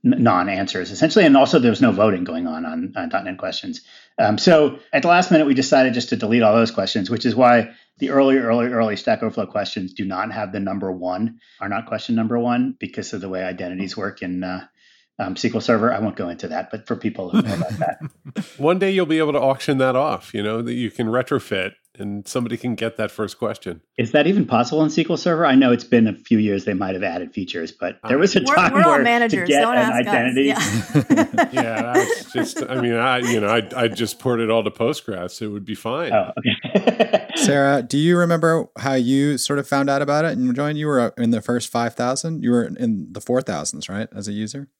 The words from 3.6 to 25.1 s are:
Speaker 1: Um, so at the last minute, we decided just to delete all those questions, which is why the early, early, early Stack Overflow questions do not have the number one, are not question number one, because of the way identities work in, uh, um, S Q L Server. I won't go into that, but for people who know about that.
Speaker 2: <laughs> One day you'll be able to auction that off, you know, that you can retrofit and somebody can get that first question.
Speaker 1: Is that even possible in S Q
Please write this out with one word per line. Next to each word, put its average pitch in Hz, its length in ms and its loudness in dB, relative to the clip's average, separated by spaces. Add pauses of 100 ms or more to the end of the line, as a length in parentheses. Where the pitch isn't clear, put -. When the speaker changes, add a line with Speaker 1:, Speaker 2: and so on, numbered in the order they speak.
Speaker 1:
Um, 107 220 2
so 156 400 6 (120)
at 143 120 0
the 170 40 2
last 175 240 4
minute, 156 140 6
we 139 80 2
decided 131 400 2
just 120 160 -4
to 123 60 0
delete 113 260 2
all 107 140 6
those 113 160 4
questions, 95 400 -2
which 113 140 -4
is 113 100 0
why 120 360 4 (280)
the 139 100 -2
early, 135 280 4
early, 117 300 2
early 113 280 0
Stack 110 280 -2
Overflow 110 220 -4
questions 98 480 -6
do 104 120 -6
not 95 260 -6
have 104 200 -6
the 101 80 -6
number 95 320 -4
one, 92 480 -4 (200)
are 98 100 -8
not 98 160 -4
question 110 300 -4
number 113 240 0
one, 123 400 0
because - 340 -10
of 95 80 -8
the 95 80 -10
way 92 140 -6
identities 92 520 -8
work 98 280 -8
in, 90 200 -6
uh, 92 220 -8 (540)
um, 92 140 -6
S - 80 -8
Q 120 140 0
L 110 60 -2
Server. 113 320 2
I 101 60 -4
won't 107 160 -4
go 90 140 -6
into 87 200 -10
that, - 220 -8
but 110 160 -12
for 117 80 -4
people 98 340 -6
who 98 140 2
know 104 100 -2
about 92 260 -6
that. - 720 -8
Speaker 2:
<laughs> - 60 -20
One 170 220 2
day 190 120 0
you'll 185 140 0
be 160 140 0
able 147 140 0
to 147 80 0
auction 135 360 0
that 131 180 2
off, 131 380 -2
you 110 100 -4
know, 110 200 -2
that 120 100 -6
you 120 160 -4
can 113 180 -4
retrofit 113 680 -2 (260)
and 101 280 -8
somebody 120 300 -4
can 123 160 -4
get 113 240 -4
that 107 140 -4
first 104 260 -8
question. 98 440 -8 (160)
Speaker 1:
Is 113 160 0
that 147 120 6
even 190 220 2
possible 123 340 2
in 156 60 4
S 156 80 -4
Q 165 160 2